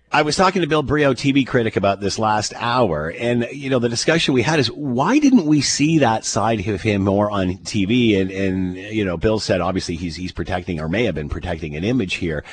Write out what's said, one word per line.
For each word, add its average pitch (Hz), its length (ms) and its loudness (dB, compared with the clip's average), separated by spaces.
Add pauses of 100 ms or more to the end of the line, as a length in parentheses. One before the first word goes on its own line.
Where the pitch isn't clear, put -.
(120)
I 147 100 4
was 151 140 -2
talking 185 260 2
to 156 60 0
Bill 151 160 0
Brioux, 139 320 2
T 139 160 0
V 135 120 4
critic, 113 300 0
about 98 240 2
this 101 220 -2
last 107 340 0
hour, 104 640 0
and, 120 320 0
you 139 180 -10
know, 131 120 2
the 120 80 2
discussion 160 440 0
we 127 100 2
had 156 180 2
is, 117 100 0
why 147 480 0
didn't 262 260 6
we 151 160 4
see 156 380 2
that 113 260 2
side 110 440 0
of 101 140 -2
him 101 200 0
more 101 300 2
on 92 320 0
T 101 200 -2
V? 110 360 4
And, 95 100 0
and, 95 460 -2
you 104 280 -4
know, 87 120 -2
Bill 110 240 0
said, 95 200 0
obviously, 90 360 -4
he's, 85 180 -6
he's 90 160 -8
protecting, 90 480 -6
or 80 100 -6
may 98 140 0
have 92 140 -2
been 76 120 -6
protecting, 80 460 -6
an 78 80 -6
image 107 320 -2
here. 78 380 -4